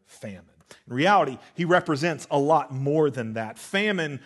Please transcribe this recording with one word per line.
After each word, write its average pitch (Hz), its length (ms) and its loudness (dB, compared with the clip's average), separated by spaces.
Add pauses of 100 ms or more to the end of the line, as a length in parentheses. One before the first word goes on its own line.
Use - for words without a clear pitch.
Famine. 95 400 -18 (420)
In 123 80 -12
reality, 151 440 2 (160)
he 175 100 -4
represents 165 680 0
a 147 80 2
lot 143 340 2
more 143 380 0
than 113 240 -6
that. 113 240 -8
Famine 185 680 -4